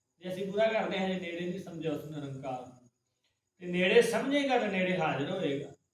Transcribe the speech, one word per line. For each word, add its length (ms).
ਜੇ 140
ਅਸੀਂ 180
ਬੁਰਾ 160
ਕਰਦੇ 320
ਹਾਂ, 100
ਜੇ 100
ਨੇੜੇ 200
ਨਹੀਂ 200
ਸਮਝਿਆ 320
ਉਸ 140
ਨਿਰੰਕਾਰ 540
ਨੂੰ, 300
ਤੇ 100
ਨੇੜੇ 340
ਸਮਝੇਗਾ 580
ਤਾਂ 80
ਨੇੜੇ 300
ਹਾਜ਼ਰ 340
ਹੋਏਗਾ। 400